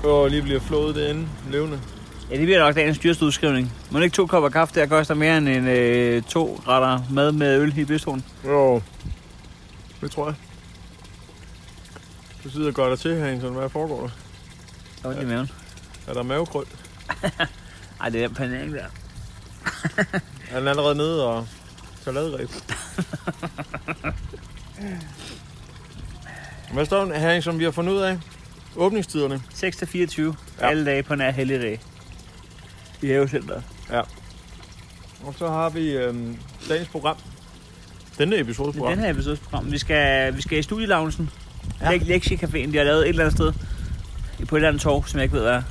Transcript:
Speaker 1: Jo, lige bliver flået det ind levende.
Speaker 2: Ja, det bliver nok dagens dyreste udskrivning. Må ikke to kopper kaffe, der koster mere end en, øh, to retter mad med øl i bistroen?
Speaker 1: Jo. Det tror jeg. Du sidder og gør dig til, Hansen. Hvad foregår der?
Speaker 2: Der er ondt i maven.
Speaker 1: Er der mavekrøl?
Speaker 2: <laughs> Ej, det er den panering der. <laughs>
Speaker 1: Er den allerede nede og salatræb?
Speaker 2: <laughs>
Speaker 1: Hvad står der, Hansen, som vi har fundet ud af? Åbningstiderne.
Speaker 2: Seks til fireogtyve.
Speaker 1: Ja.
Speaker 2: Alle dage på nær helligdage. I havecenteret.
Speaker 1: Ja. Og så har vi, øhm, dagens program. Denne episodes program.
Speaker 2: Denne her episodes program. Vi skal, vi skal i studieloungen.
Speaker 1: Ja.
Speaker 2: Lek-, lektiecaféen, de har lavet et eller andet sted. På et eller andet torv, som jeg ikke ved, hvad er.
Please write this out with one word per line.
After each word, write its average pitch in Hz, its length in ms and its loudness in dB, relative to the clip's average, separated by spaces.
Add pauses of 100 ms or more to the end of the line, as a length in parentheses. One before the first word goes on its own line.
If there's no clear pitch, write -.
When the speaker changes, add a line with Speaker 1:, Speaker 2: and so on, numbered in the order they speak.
Speaker 1:
Jo, 143 240 8
lige 147 140 2
bliver 139 180 0
flået 151 360 0
det 147 140 0
ind 160 180 -2 (240)
levende. 147 280 -2 (520)
Speaker 2:
Ja, 127 60 -4
det 147 80 2
bliver 185 140 8
nok 147 160 8
dagens 156 240 4
dyreste 165 260 4
udskrivning. 135 460 2 (200)
Må 143 80 0
ikke 175 160 4
to 185 120 4
kopper 156 220 6
kaffe, 156 260 4
der 151 100 6
koster 156 280 4
mere 156 240 4
end 147 120 4
en, 127 180 2
øh, 120 560 4
to - 440 -2
retter 131 320 4 (100)
mad 143 220 4
med 143 280 4
øl 147 180 2
i 151 80 0
bistroen? 143 380 -2 (220)
Speaker 1:
Jo. 135 360 6 (1200)
Det 147 100 -6
tror 147 140 -2
jeg. 151 100 -4 (2000)
Du 139 60 -14
sidder 147 180 -2
og 139 60 0
gør 131 160 4
dig 127 100 2
til, 165 200 0
Hansen. 131 340 -2
Hvad 131 160 -4
foregår 151 320 -4
der? 123 80 -6 (920)
Speaker 2:
Der 131 60 -6
er 131 40 -4
ondt 135 100 -6
i - 20 -4
maven. 123 240 -2 (580)
Speaker 1:
Er - 60 -8
der 123 100 -2
mavekrøl? 143 420 -2 (720)
Speaker 2:
<laughs> - 640 -8
Ej, 113 80 -2
det 113 140 -2
er 120 40 -2
den 117 80 -6
panering 135 380 -6
der. 139 180 -10
<laughs> - 40 -16 (1600)
Speaker 1:
Er 127 80 -2
den 135 80 0
allerede 143 280 4
nede 151 320 2
og 113 200 -2 (560)
salatræb? 131 460 -4
Speaker 2:
<laughs> - 40 -14 (4000)
Speaker 1:
Hvad 143 120 0
står 196 200 2
der, 156 140 -2
Hansen, 165 220 4
som 165 180 -2
vi 160 40 2
har 165 80 2
fundet 170 220 0
ud 196 60 2
af? 185 200 0 (560)
Åbningstiderne. 156 680 0 (120)
Speaker 2:
Seks 185 240 -4
til 170 100 -6
fireogtyve. 160 480 0 (260)
Speaker 1:
Ja. 120 80 4
Speaker 2:
Alle 151 160 2
dage 139 180 0
på 147 120 -2
nær 135 160 2
helligdage. 127 480 -2 (1200)
I 143 60 -2
havecenteret. 135 560 0 (280)
Speaker 1:
Ja. 120 100 0 (1200)
Og 139 140 -10
så 170 120 -2
har 160 200 2
vi, 160 220 -2
øhm, 120 460 -2 (320)
dagens 165 200 0
program. 151 260 -2 (1000)
Denne 180 220 4
episodes 139 360 -2
program. 127 160 0
Speaker 2:
Denne 214 120 0
her 190 80 0
episodes 147 280 -2
program. - 320 -6
Vi 147 60 -2
skal, 135 580 4
vi 135 60 -4
skal 151 180 0
i 156 40 0
studieloungen. 165 680 0 (520)
Speaker 1:
Ja. 160 160 2
Speaker 2:
Lek-, 170 60 2
lektiecaféen, 165 680 0
de 147 60 2
har 147 60 4
lavet 151 180 6
et 151 80 4
eller 165 140 4
andet 156 140 4
sted. 156 160 2 (960)
På 156 80 0
et 151 40 6
eller 156 100 6
andet 147 120 2
torv, 147 260 4
som - 100 -2
jeg 135 60 2
ikke 135 120 2
ved, 127 80 2
hvad 117 100 4
er. 123 180 2